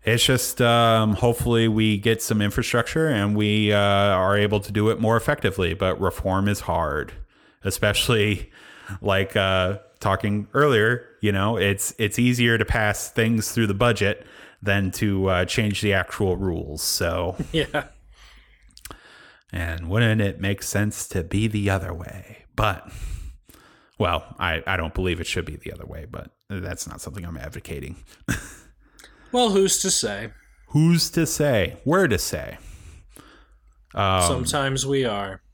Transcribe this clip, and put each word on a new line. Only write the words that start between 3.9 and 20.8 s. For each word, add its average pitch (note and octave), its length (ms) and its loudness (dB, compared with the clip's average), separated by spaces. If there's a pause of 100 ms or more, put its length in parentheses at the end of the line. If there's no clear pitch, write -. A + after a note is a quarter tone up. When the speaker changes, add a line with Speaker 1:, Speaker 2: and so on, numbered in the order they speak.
Speaker 1:
able G#2 260 2
to G2+ 100 -10
do G#2+ 180 2
it A2 100 0
more A2+ 160 2
effectively. G2 600 0
But F#2 260 0
reform F#2+ 460 0
is G2+ 140 -2
hard, D2+ 520 -2 (500)
especially, G#2 840 0 (520)
like, G2 340 0
uh, F#2+ 420 2 (220)
talking G#2 560 0
earlier, A#2+ 500 4 (160)
you G#2 100 2
know, G2+ 260 0
it's, G2 420 0
it's G#2 180 0
easier A#2+ 400 2
to G#2+ 80 0
pass G#2+ 460 -2
things A2+ 400 0
through A2+ 160 2
the B2 80 0
budget G#2 500 0 (380)
than G2 280 2
to, G2 380 0
uh, F2+ 160 2
change G#2 360 -2
the G2+ 120 2
actual F#2+ 440 0
rules. E2 440 -4
So E2+ 640 -2
Speaker 2:
<laughs> - 80 -10
Yeah. E3 320 -2 (1700)
Speaker 1:
And E2 360 -6
wouldn't A2 320 2
it G2 180 -2
make G2 240 -2
sense - 460 -4